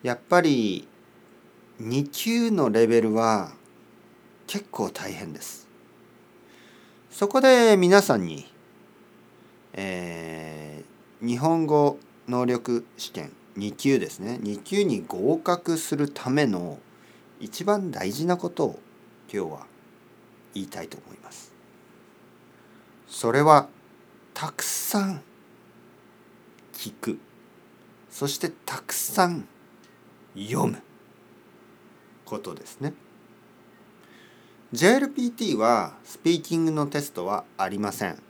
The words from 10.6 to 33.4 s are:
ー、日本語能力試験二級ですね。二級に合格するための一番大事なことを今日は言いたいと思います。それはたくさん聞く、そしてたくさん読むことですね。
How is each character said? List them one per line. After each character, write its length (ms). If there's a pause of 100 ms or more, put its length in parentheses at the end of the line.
ー、 80
日 120
本 260
語 320 (300)
能 180
力 400 (100)
試 160
験 200 (240)
二 180
級 240
で 140
す 80
ね。 200
二 200
級 240
に 240
合 320
格 380
す 200
る 140
た 180
め 160
の 320 (640)
一 220
番 260
大 220
事 140
な 100
こ 140
と 160
を 140 (540)
今 120
日 60
は 140 (880)
言 120
い 20
た 160
い 60
と 80
思 160
い 60
ま 120
す。 220 (1500)
そ 240
れ 100
は 280 (640)
た 180
く 100
さ 440
ん 160 (1500)
聞 260
く、 180 (920)
そ 180
し 120
て 120 (140)
た 140
く 120
さ 360
ん 200 (880)
読 340
む 120 (1400)
こ 140
と 140
で 120
す 160
ね。 120 (1800)